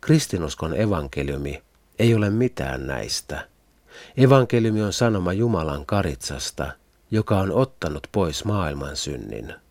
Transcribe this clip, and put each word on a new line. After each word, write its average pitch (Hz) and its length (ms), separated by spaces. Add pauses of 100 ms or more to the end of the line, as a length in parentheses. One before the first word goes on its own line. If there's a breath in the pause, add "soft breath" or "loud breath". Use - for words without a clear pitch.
Kristinuskon 85 800
evankeliumi 71 800 (360)
ei 117 160
ole 104 140
mitään 67 580
näistä. 67 600 (680 loud breath)
Evankeliumi 123 640
on 101 120
sanoma 98 400
Jumalan 82 520
karitsasta, 73 840 (400)
joka 107 280
on 95 120
ottanut 85 600
pois 85 340
maailman 71 500
synnin. 55 580 (180)